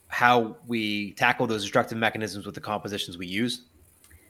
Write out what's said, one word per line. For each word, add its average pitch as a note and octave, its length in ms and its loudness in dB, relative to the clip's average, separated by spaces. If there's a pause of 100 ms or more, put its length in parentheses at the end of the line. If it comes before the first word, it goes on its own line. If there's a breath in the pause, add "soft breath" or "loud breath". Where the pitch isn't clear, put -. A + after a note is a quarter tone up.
how A#2+ 580 4
we G#2 460 -2
tackle A#2+ 340 2
those A2 160 -2
destructive A2+ 340 0
mechanisms G#2+ 480 -2
with G2+ 100 -10
the - 60 -10
compositions G2+ 560 -6
we F2+ 100 -10
use? A2 360 -2 (680 soft breath)